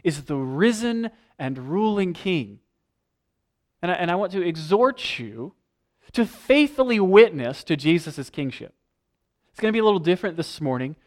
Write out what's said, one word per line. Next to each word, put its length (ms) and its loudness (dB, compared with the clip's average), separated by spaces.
is 220 -2
the 100 -4
risen 720 0
and 180 -6
ruling 560 -2
king. 460 -4
And 100 -2
I, 40 -2
and 160 -2
I 40 0
want 180 -4
to 140 -2
exhort 680 0
you 360 -12
to 160 0
faithfully 720 2
witness 640 6
to 120 -2
Jesus' 540 -2
kingship. 460 -10
It's 100 -20
gonna 120 0
be 80 0
a 40 2
little 160 4
different 380 0
this 240 -8
morning. 340 -4